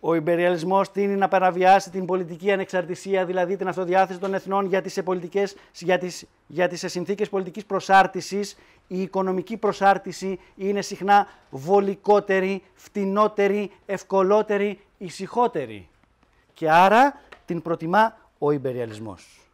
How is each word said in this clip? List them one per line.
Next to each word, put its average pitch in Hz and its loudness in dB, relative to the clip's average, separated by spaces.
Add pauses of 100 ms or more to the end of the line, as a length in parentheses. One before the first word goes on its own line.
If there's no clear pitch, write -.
Ο 160 0
ιμπεριαλισμός 175 2
τείνει 202 0
να 196 0
παραβιάσει 185 4
την 185 -6
πολιτική 180 -2
ανεξαρτησία, 185 -2
δηλαδή 180 -2
την 185 -4
αυτοδιάθεση 185 0
των 196 -4
εθνών, 196 -2
γιατί 190 -2
σε 185 -8
πολιτικές, 185 -4 (160)
γιατί, 180 -2 (340)
γιατί 170 -2
σε 180 -8
συνθήκες 190 -4
πολιτικής 190 -8
προσάρτησης 190 0 (360)
η 185 -4
οικονομική 190 -4
προσάρτηση 196 0 (160)
είναι 202 -4
συχνά 202 2 (240)
βολικότερη, 196 0 (120)
φτηνότερη, 202 -2 (160)
ευκολότερη, 202 0 (180)
ησυχότερη. 170 -6 (680)
Και 156 -2
άρα 208 6 (240)
την 170 -6
προτιμά 170 0 (220)
ο 147 0
ιμπεριαλισμός. 117 -6 (140)